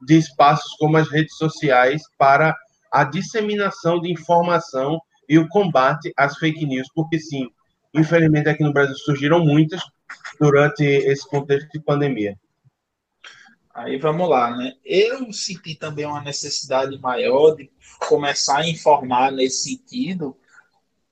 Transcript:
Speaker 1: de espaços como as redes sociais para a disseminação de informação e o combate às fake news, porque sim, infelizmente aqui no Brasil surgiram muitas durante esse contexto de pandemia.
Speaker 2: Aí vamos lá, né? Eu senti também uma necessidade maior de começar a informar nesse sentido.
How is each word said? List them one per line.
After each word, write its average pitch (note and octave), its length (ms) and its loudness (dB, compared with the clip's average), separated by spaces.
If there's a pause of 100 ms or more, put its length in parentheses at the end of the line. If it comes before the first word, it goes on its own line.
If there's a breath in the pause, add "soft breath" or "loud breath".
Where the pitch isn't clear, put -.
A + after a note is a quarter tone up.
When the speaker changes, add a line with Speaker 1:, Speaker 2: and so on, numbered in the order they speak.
Speaker 1:
de D#3 120 6
espaços D3+ 600 2
como D#3 200 2
as D3+ 120 2
redes D3+ 280 -2
sociais C#3+ 680 2 (140)
para C#3+ 380 4 (340)
a C#3 140 2
disseminação F#3+ 960 -4
de F3 120 -6
informação E3 880 -2 (280)
e D3+ 100 4
o D#3+ 120 4
combate D3+ 680 0
às C#3+ 220 0
fake D#3 280 -4
news, C3 300 -4
porque D#3+ 240 -2
sim, C#3+ 260 -8 (480)
infelizmente D#3 540 2
aqui D3+ 160 0
no D3 80 2
Brasil C#3+ 240 0
surgiram D3 440 0
muitas D#3 420 2 (580)
durante D3 440 4
esse C#3 440 0
contexto C#3+ 420 -2
de D3+ 120 -12
pandemia. C3+ 560 -2 (1400 loud breath)
Speaker 2:
Aí C3 260 -8
vamos D#3+ 280 -2
lá, B2 280 0
né? B2+ 180 -8 (100)
Eu A3+ 500 -2
senti E3 420 -12
também D3 300 -10
uma D3 180 -8
necessidade C3+ 760 -6
maior C3+ 580 2
de C#3 140 -20 (380 soft breath)
começar C#3+ 520 0
a E3 80 -2
informar C3+ 640 0
nesse C3 380 -4
sentido. C3+ 680 -8 (760 soft breath)